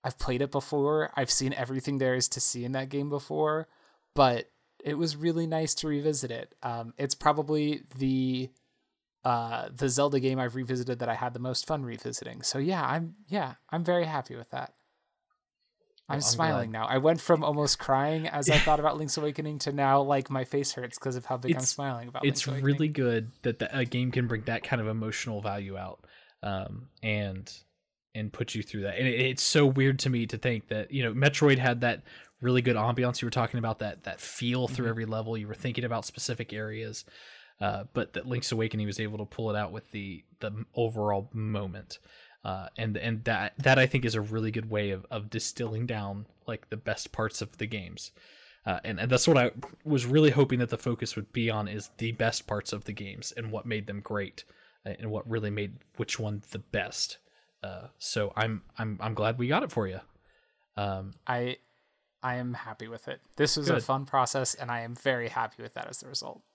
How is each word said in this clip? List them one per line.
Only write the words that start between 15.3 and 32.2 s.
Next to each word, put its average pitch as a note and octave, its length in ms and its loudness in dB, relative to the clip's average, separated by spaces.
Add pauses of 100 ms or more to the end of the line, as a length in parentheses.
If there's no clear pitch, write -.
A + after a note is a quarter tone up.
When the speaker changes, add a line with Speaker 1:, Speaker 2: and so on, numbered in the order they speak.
Speaker 1:
I'm C#3+ 60 0
Speaker 2:
Well, - 20 0
I'm D3 60 0
Speaker 1:
smiling C#3+ 480 2
Speaker 2:
glad. A2 100 -4
Speaker 1:
now. A2 60 -2
I C3 120 2
went D#3+ 220 6
from D#3+ 240 4
almost D3 340 4
crying D3+ 480 2
as C#3+ 240 0
I D3+ 80 8
Speaker 2:
<laughs> - 60 6
Speaker 1:
thought D3+ 160 6
about D3 160 2
Link's D3+ 220 -2
Awakening D3+ 420 -2
to C#3+ 120 -2
now, C#3 280 6
like, C#3 300 2
my C3 140 0
face C#3 280 0
hurts B2 260 -6
'cause C3 160 -4
of B2 120 -6
how B2+ 100 -2
big B2+ 160 0
I'm C#3+ 60 4
Speaker 2:
It's, C3 100 0
Speaker 1:
smiling B2 400 -4
about B2+ 160 -6
Speaker 2:
it's C#3 220 2
Speaker 1:
Link's - 20 -
Awakening. C3+ 160 -2
Speaker 2:
really C#3+ 240 4
good A#2+ 420 2 (120)
that A#2 160 0
the, C3+ 200 -2
a B2+ 60 2
game B2 260 0
can B2 160 0
bring A2 180 -2
that A2+ 200 -2
kind B2 160 0
of G#2+ 80 0
emotional A2 540 -4
value G2 340 -4
out, F#2 240 -10 (420)
um, G2+ 460 -6 (140)
and, G#2 500 -2 (600)
and G#2+ 200 -6
put - 240 -6
you G#2+ 80 -4
through G#2+ 180 -8
that. G2 160 -4
And C3 80 2
it, B2 140 2
it's C3 220 0
so D3 240 6
weird C3+ 340 4
to C3 100 2
me A#2+ 160 0
to A#2 120 -6
think A#2 300 -2
that, G#2+ 220 -2
you C3+ 140 0
know, A2+ 100 0
Metroid C#3 440 6
had B2 240 2
that A#2 200 2 (380)